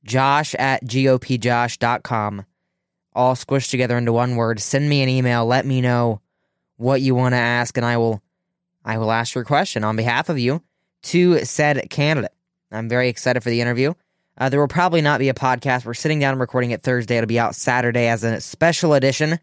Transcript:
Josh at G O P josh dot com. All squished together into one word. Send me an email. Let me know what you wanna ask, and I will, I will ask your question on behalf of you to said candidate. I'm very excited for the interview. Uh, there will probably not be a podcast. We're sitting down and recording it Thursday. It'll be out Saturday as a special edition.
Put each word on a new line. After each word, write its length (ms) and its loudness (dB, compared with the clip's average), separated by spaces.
Josh 500 2
at 300 -2
G 240 0
O 100 4
P 200 -4
josh 400 -2
dot 240 0
com. 420 -4
All 220 2
squished 360 -4
together 280 0
into 140 0
one 240 0
word. 240 0
Send 280 0
me 140 2
an 60 2
email. 380 2
Let 200 2
me 140 0
know 400 0
what 240 0
you 140 2
wanna 220 2
ask, 400 0
and 100 -2
I 100 0
will, 260 0
I 140 -4
will 120 0
ask 240 -2
your 100 -4
question 400 0
on 120 0
behalf 320 -2
of 100 -2
you 240 -2
to 400 2
said 460 0
candidate. 420 -2
I'm 180 -8
very 200 0
excited 340 -2
for 80 -4
the 100 0
interview. 340 0
Uh, 100 0
there 120 2
will 80 2
probably 340 2
not 160 2
be 100 0
a 60 0
podcast. 500 -2
We're 80 -10
sitting 280 -2
down 120 0
and 80 -4
recording 300 -2
it 120 -6
Thursday. 360 0
It'll 80 0
be 120 0
out 160 0
Saturday 520 0
as 160 0
a 180 -2
special 540 0
edition. 480 0